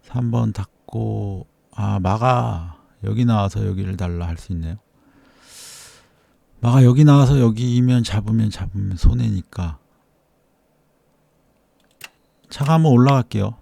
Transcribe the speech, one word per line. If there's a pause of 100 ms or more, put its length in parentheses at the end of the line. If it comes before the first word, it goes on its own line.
삼
번
닫고, (260)
아,
마가 (220)
여기
나와서
여기를
달라
할
수
있네요. (1800)
마가
여기
나와서
여기면
잡으면,
잡으면
손해니까. (2750)
차가
한번
올라갈게요.